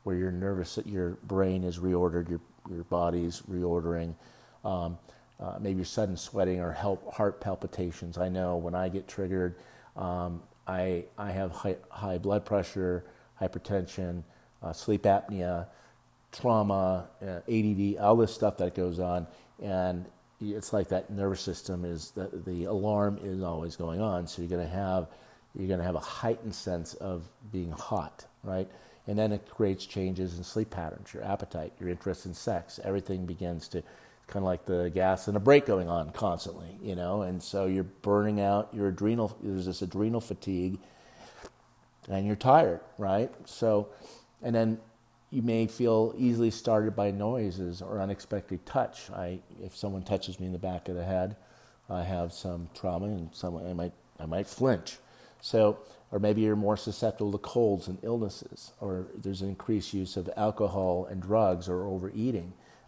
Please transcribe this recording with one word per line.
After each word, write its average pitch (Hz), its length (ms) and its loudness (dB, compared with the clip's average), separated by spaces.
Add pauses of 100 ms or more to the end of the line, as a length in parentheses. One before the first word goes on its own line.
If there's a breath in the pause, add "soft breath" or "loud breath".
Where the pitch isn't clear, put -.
where 92 120 0
your 92 160 0
nervous, 92 540 -2
your 92 240 0 (140)
brain 95 400 2
is 87 140 -2
reordered, 87 520 2
your, 82 100 -2 (300)
your 85 140 -6
body's 87 580 0
reordering. 85 720 -2 (500 loud breath)
Um, 87 340 -2 (400 loud breath)
uh, 92 220 -8
maybe 95 240 -2
sudden 95 320 -2
sweating 92 440 0
or 85 120 -2
help, 95 420 -2
heart 101 260 2
palpitations. 90 760 -6
I 92 100 0
know 90 280 0
when 85 180 -4
I 92 140 0
get 92 200 -6
triggered, 90 460 -2 (420 loud breath)
um, 87 460 -4 (240)
I, 92 380 0 (120)
I 104 140 -6
have 95 200 -2
high, 92 260 -2 (140)
high 95 280 -4
blood 98 260 2
pressure, 90 600 0 (360 loud breath)
hypertension, 90 840 -2 (400 soft breath)
uh, 90 100 -6
sleep - 320 0
apnea, 92 640 2 (640 loud breath)
trauma, 98 800 2 (140)
uh, 92 260 -6
A 110 140 4
D 104 120 4
D, 101 240 2
all 101 180 8
this 113 180 6
stuff 104 240 2
that 90 160 0
goes 90 260 0
on. 90 260 0 (360 loud breath)
And 92 440 0 (340)
it's 104 320 -6
like 101 160 2
that 95 220 0
nervous 98 300 0
system 90 440 -4
is, 85 280 -6
the, 95 180 -6 (160)
the 87 180 -2
alarm 101 580 2
is 95 200 -4
always 82 340 -4
going 85 240 -4
on. 92 260 0
So 87 160 -8
you're 85 80 -4
gonna 87 180 -2
have, 92 400 -2 (460 loud breath)
you're 92 140 -4
gonna 90 140 0
have 87 140 -2
a 73 40 -2
heightened - 540 -4
sense 87 400 -6
of 90 300 -6 (260)
being 87 220 -4
hot, - 540 -4 (180)
right? 95 240 -4 (380 loud breath)
And 104 120 0
then 107 140 2
it 101 180 -4
creates 98 360 0
changes 92 500 -2
in 87 80 -8
sleep 110 260 -2
patterns, 85 420 -8
your - 120 -10
appetite, 98 560 -4
your 90 80 -4
interest 90 380 -4
in 90 80 -6
sex. - 500 -4
Everything 95 420 -2
begins 87 420 -6
to, 85 140 -4 (480 loud breath)
kinda 98 160 0
like 90 180 0
the 90 300 2
gas 92 320 4
and 101 80 0
the 104 60 4
brake 139 260 10
going 92 220 2
on 82 220 0
constantly, 87 720 -4
you 104 140 -6
know? 90 280 -2
And 90 200 -4
so 98 240 0
you're 95 160 2
burning 104 580 2
out 101 320 4
your 101 160 2
adrenal, 107 540 2
there's 95 240 -2
this 92 160 -4
adrenal 104 380 0
fatigue, 95 580 -2 (1300 loud breath)
and 95 160 -2
you're 104 120 2
tired, 123 440 6 (160)
right? 104 340 2 (140)
So, 107 440 2 (540 loud breath)
and 120 120 0
then 113 240 4 (540)
you 131 100 0
may 113 240 4
feel 113 500 4
easily 117 340 4
startled 107 460 2
by 104 140 4
noises 98 720 -2
or 98 180 -4
unexpected 95 640 -4
touch. - 440 -4
I, 92 300 -6 (220)
if 92 140 -12
someone 95 260 -4
touches 92 380 -2
me 92 60 -4
in 92 60 -4
the 90 60 -4
back 92 300 -4
of 90 80 -4
the 87 80 -4
head, 95 320 0 (520 loud breath)
I 92 140 -2
have 87 300 -2
some 87 420 -6
trauma, 90 320 -2
and 90 260 -6
someone, 85 340 -6
I 90 60 -6
might, 87 200 -4 (260)
I 82 80 -8
might 87 200 -2
flinch. 120 520 0 (420 loud breath)
So, - 380 6 (320 loud breath)
or 104 80 -2
maybe 104 220 4
you're 107 160 6
more 104 200 4
susceptible 104 560 0
to 101 60 -2
colds 104 500 2
and 92 140 -6
illnesses, - 800 -4
or 92 260 -4 (100)
there's 95 260 -4
an 98 80 -2
increased 98 420 -2
use 95 240 -2
of 92 200 -4
alcohol 92 720 2
and 95 120 -4
drugs 92 460 4
or 90 160 0
overeating. 95 680 -2 (360 loud breath)